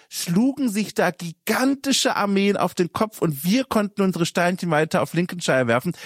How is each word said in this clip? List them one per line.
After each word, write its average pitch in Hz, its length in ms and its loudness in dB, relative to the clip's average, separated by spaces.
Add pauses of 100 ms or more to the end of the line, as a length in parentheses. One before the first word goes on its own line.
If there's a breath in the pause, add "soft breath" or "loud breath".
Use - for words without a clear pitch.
schlugen 254 600 0
sich 202 240 -2
da 180 180 2
gigantische 254 1040 -2
Armeen 202 420 2
auf - 160 -2
den 175 200 -2
Kopf - 280 -4
und 143 220 -2
wir 226 220 2
konnten 208 360 -2
unsere 170 240 0
Steinchen 180 460 0
weiter 160 300 2
auf 139 120 -4
Lincolnshire 165 540 0
werfen. 123 240 2 (140 loud breath)